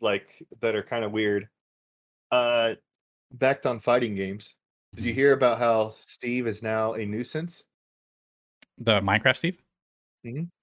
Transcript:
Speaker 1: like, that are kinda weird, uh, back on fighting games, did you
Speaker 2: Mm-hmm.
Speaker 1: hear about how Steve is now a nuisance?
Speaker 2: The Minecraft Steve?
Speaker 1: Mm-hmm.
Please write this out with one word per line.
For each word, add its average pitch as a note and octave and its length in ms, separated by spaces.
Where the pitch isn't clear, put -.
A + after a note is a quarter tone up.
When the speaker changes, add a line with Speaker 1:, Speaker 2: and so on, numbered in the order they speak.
Speaker 1:
like, G2+ 400
that A2 140
are G2+ 80
kinda A#2 260
weird, G#2 400
uh, A#2+ 440
back C3 340
on A#2 140
fighting A#2+ 340
games, G2 400
did A2+ 100
you A#2 80
Speaker 2:
Mm-hmm. C3 80
Speaker 1:
hear C#3 120
about B2 260
how A2+ 320
Steve B2 560
is A2 160
now A2 320
a A2 120
nuisance? B2 580
Speaker 2:
The A2 220
Minecraft G#2 360
Steve? - 260
Speaker 1:
Mm-hmm. C3+ 180